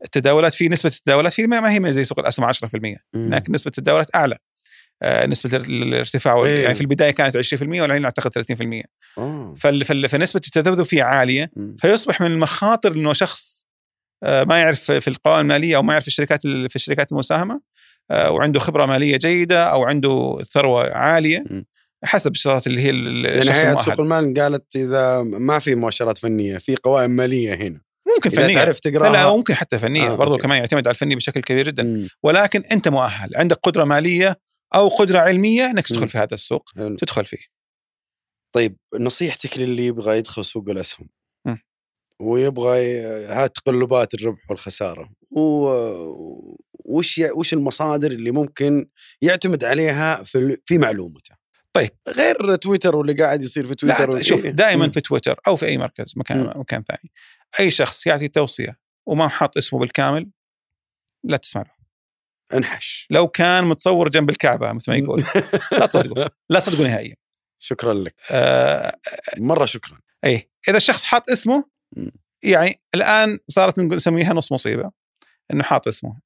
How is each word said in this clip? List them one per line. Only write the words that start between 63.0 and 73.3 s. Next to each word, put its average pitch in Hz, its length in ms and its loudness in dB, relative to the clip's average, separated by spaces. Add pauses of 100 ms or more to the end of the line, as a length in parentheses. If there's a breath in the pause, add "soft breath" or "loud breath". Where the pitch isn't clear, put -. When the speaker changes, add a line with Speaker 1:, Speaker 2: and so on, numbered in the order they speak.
Speaker 1:
لو 165 180 2
كان 180 380 2
متصور 170 440 2
جنب 147 200 2
الكعبة 117 440 0
مثل 117 180 -6
ما 123 60 2
يقول، 139 260 -2 (280)
Speaker 2:
<laughs> - 280 -2
Speaker 1:
لا - 60 4
تصدقه، 147 460 0 (180)
لا 175 100 4
تصدقه 165 240 0
نهائيًا. 117 320 -2 (440)
Speaker 2:
شكرًا 117 340 -2
لك. 95 220 -4 (160)
Speaker 1:
آه، 131 640 2 (400)
Speaker 2:
مرة 139 280 0
شكرًا. - 340 -10 (260)
Speaker 1:
إيه، 123 240 0 (200)
إذا 202 80 4
الشخص - 260 0
حاط 240 260 0
اسمه، 254 340 0 (340)
Speaker 2:
مم. - 140 -12 (320)
Speaker 1:
يعني 185 360 2 (160)
الآن 214 520 2